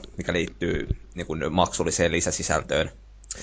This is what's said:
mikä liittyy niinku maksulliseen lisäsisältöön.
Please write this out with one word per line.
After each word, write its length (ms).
mikä 160
liittyy 540
niinku 200
maksulliseen 640
lisäsisältöön. 800